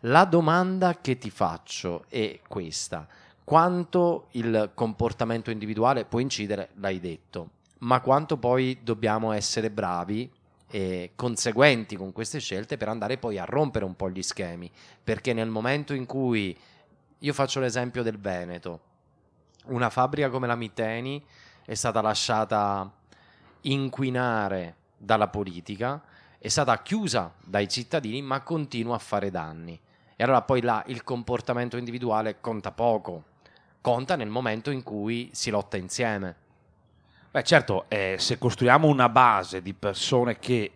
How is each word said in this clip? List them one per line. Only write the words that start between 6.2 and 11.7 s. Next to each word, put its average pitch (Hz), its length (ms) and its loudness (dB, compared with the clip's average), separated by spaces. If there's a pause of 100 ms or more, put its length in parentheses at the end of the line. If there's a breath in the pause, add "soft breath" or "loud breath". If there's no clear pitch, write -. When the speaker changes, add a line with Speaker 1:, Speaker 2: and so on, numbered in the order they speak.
Speaker 1:
l'hai 98 240 -4
detto, 85 500 -10 (300)
ma 123 200 4
quanto 147 380 2
poi 127 440 0
dobbiamo 110 520 0
essere 107 360 -2
bravi 104 640 -4 (380)
e 92 460 -4
conseguenti 117 800 2